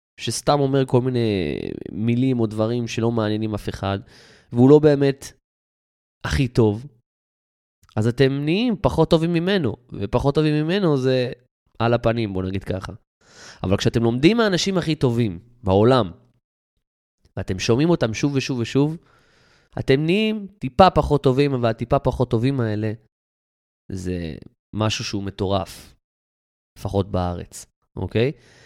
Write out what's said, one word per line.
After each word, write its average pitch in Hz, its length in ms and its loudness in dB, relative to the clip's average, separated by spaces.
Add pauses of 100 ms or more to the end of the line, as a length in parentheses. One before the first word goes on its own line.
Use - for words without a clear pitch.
(200)
שסתם 147 400 -2
אומר 135 260 2
כל 127 160 2
מיני 110 540 0 (360)
מילים 120 480 0
או 113 80 2
דברים 110 400 -2
שלא 117 240 -2
מעניינים 107 420 -2
אף 101 160 -6
אחד, 98 300 -4 (520)
והוא 120 180 6
לא 151 100 10
באמת 139 440 2 (1040)
הכי 135 220 0
טוב, 117 400 2 (1080)
אז 110 120 0
אתם 135 240 4 (140)
נהיים 208 360 0
פחות 156 280 2
טובים 165 240 2
ממנו, 170 420 0 (180)
ופחות 127 420 -2
טובים 151 280 0
ממנו 170 340 0
זה 127 340 0 (480)
על 117 140 2
הפנים, 117 400 0
בוא 92 100 -4
נגיד 95 200 -6
ככה. 95 300 -8 (680)
אבל 92 140 2
כשאתם 117 260 0
לומדים 131 340 4
מהאנשים 196 400 0
הכי 156 180 -2
טובים 117 440 0 (240)
בעולם, 104 480 4 (1300)
ואתם 92 220 -6
שומעים 127 300 2
אותם 135 240 0
שוב 143 220 -2
ושוב 131 240 -4
ושוב, 143 380 0 (800)
אתם 139 260 0
נהיים 208 420 -2 (120)
טיפה 180 300 4
פחות 143 340 0
טובים, 139 300 2
אבל 120 160 0
הטיפה 120 300 -2
פחות 127 320 -2
טובים 127 280 0
האלה, 110 340 -4 (1000)
זה 90 440 -8 (400)
משהו 110 300 -2
שהוא 101 180 -8
מטורף, 95 720 -6 (800)
לפחות 98 340 -4
בארץ, 90 540 -6 (300)
אוקיי? 110 360 -2 (340)